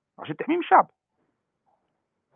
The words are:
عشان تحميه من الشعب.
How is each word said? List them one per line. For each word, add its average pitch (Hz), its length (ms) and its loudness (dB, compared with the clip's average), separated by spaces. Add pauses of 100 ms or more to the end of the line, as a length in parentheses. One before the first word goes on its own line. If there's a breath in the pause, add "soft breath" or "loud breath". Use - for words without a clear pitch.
(200)
عشان 156 160 -12
تحميه - 200 -4
من 339 80 -4
الشعب. 302 260 2 (1500)